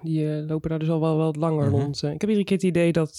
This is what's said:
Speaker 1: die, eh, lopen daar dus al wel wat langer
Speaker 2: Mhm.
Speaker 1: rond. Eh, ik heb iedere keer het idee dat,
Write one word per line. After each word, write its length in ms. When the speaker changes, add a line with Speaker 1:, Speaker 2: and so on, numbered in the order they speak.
Speaker 1:
die, 340
eh, 100
lopen 240
daar 80
dus 120
al 100
wel 160
wat 200
langer 340
Speaker 2:
Mhm. 100
Speaker 1:
rond. 220
Eh, 100
ik 80
heb 100
iedere 160
keer 100
het 100
idee 260
dat, 260